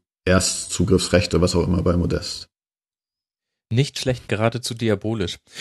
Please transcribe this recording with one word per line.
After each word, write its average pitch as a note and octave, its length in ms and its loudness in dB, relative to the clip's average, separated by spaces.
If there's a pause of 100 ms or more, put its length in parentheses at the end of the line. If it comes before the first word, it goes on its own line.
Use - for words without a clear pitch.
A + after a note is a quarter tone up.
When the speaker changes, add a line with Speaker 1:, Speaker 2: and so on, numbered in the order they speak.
(260)
Speaker 1:
Erstzugriffsrechte, - 1120 2
was F2+ 160 0
auch E2+ 100 0
immer, F2 160 0
bei F2 140 2
Modest. E2 520 -4 (1200)
Speaker 2:
Nicht B2+ 260 0
schlecht, B2 300 -4
geradezu A#2 460 -2
diabolisch. A2 640 -2 (220)